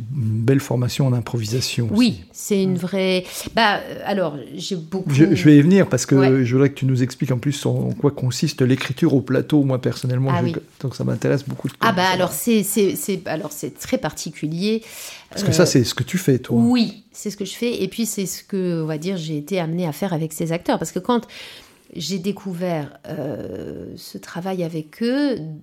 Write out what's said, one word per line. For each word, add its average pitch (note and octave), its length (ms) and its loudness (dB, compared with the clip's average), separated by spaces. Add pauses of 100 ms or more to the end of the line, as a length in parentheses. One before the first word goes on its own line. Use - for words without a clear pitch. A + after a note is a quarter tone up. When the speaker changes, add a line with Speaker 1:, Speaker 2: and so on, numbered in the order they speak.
(140)
Speaker 1:
belle A2+ 460 2
formation B2 460 -2
en B2+ 80 2
improvisation A#2+ 760 -4
Speaker 2:
Oui, A3+ 180 4
Speaker 1:
aussi. G2 240 -4
Speaker 2:
c'est G3 300 -2
une F#3 100 2
Speaker 1:
Ouais. F3+ 60 0
Speaker 2:
vraie, F#3 460 0 (300)
bah, G#3 240 2
euh, - 260 -12
alors, F3 320 -2 (180)
j'ai F3+ 220 -6
beaucoup F3+ 340 -6
Speaker 1:
Je, D#3 240 6
je - 80 2
vais D3+ 140 10
y C#3+ 60 10
venir F3+ 260 6
parce - 160 0
que C#3+ 100 4
Speaker 2:
Ouais. C3+ 300 6
Speaker 1:
je A#2 80 0
voudrais C3+ 160 6
que C#3 60 -8
tu - 100 -4
nous C3 180 2
expliques C3 300 -2
en B2 60 0
plus C#3 260 -2
en B2+ 280 0
quoi C#3+ 180 2
consiste C#3 500 -2
l'écriture C3+ 540 2
au C3 80 4
plateau. C3+ 400 2
Moi, C3 180 0
personnellement, B2+ 540 0
Speaker 2:
Ah - 60 2
Speaker 1:
je, - 40 2
Speaker 2:
oui. E3 120 0 (240)
Speaker 1:
donc B2 140 -4
ça - 100 -6
m'intéresse C3 440 0
beaucoup C3 200 -6
de - 120 -10
Speaker 2:
Ah A3 120 2
bah, F3+ 100 0
Speaker 1:
savoir. F#3 100 4
Speaker 2:
alors, F3+ 200 0
c'est, A3 320 2
c'est, G3+ 300 2
c'est, F#3 320 -6
alors, D#3 260 -6
c'est - 260 -10
très - 180 -4
particulier. E3+ 840 -4 (480)
Speaker 1:
Parce - 140 -8
que F#3+ 40 2
Speaker 2:
Euh, - 40 4
Speaker 1:
ça, D#3+ 120 6
c'est C3 180 4
ce - 120 -2
que B2+ 100 -2
tu - 140 -4
fais, C3+ 200 2
toi. A#2 220 0
Speaker 2:
Oui, A#3+ 500 2
c'est - 200 -10
ce G3+ 80 -10
que G3 80 -6
je - 80 -10
fais. A#3 280 -2
Et F#3+ 60 0
puis, A3+ 160 -4
c'est G3+ 220 -4
ce - 180 -10
que, F3+ 380 -2
on D#3 40 -4
va D#3 120 -4
dire, F#3 180 -4
j'ai D#3 220 -4
été E3 200 -4
amenée E3+ 280 -2
à D3+ 60 -2
faire F#3+ 200 -4
avec D#3 220 -2
ces E3 180 -4
acteurs. F3 260 0
Parce - 140 -6
que F#3 60 -4
quand A#3 280 0 (680)
j'ai E3+ 220 -6
découvert, F3 800 -4 (100)
euh, - 760 -8 (100)
ce - 220 -14
travail F#3 440 -6
avec D#3+ 400 -6
eux, B3+ 360 0 (240)